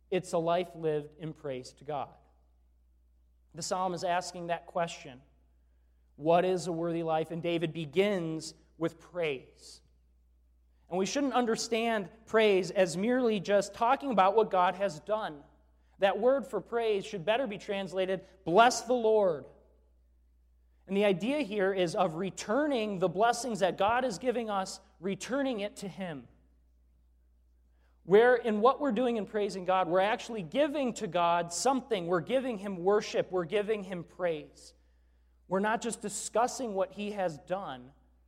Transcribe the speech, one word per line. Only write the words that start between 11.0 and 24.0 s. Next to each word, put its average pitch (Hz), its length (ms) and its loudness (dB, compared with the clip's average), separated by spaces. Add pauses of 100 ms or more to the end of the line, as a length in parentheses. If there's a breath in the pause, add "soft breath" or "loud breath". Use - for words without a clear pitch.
shouldn't 277 280 -2
understand 226 760 0 (180)
praise 202 460 4
as 185 240 2
merely 226 420 2
just 196 360 0
talking 277 360 0
about 196 240 4
what 220 160 4
God 185 260 4
has 190 240 -4
done. 190 440 -6 (560)
That 196 180 4
word 247 280 4
for 196 140 -4
praise 220 440 0
should 185 200 -8
better 233 220 2
be 202 120 -6
translated, 190 640 -4 (200 loud breath)
"Bless 226 380 6
the 240 120 0
Lord." 214 500 4 (1400)
And 190 80 -2
the 202 80 2
idea 208 380 0
here 202 300 0
is 180 220 0
of 180 220 0
returning 214 840 -2
the 180 100 0
blessings 226 520 0
that 180 180 0
God 233 260 2